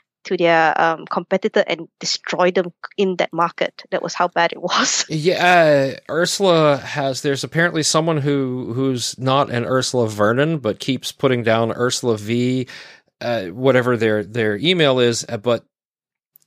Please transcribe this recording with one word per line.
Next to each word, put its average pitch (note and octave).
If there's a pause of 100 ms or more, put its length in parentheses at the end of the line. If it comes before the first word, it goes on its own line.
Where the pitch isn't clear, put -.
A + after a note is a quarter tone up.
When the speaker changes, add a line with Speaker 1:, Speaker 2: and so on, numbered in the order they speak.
(240)
Speaker 1:
to F#3
their, E3
um, E3
competitor F#3+
and D#3+ (140)
destroy F3+
them F3+ (240)
in F#3+
that -
market. -
That -
was -
how F3
bad E3+
it -
was. -
<laughs> -
Speaker 2:
Yeah, D#3 (140)
uh, -
Ursula D#3+
has, C3+
there's C#3
apparently D#3+
someone D#3+
who, C3+
who's C3
not C3
an A#2+
Ursula B2
Vernon, A#2+
but G#2+
keeps -
putting B2+
down A2+
Ursula B2
V, B2 (540)
uh, A2+
whatever B2
their, G#2+
their G#2+
email C#3+
is, A#2+
uh, A#2
but A2+ (840)